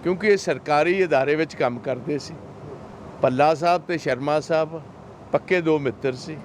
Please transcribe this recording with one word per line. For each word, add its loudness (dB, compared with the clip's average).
ਕਿਉਂਕਿ 0
ਇਹ 6
ਸਰਕਾਰੀ 2
ਅਦਾਰੇ 4
ਵਿੱਚ -2
ਕੰਮ 0
ਕਰਦੇ -4
ਸੀ। -12
ਭੱਲਾ 4
ਸਾਹਿਬ 2
ਤੇ -2
ਸ਼ਰਮਾ 0
ਸਾਹਿਬ -2
ਪੱਕੇ 2
ਦੋ 4
ਮਿੱਤਰ -2
ਸੀ। -10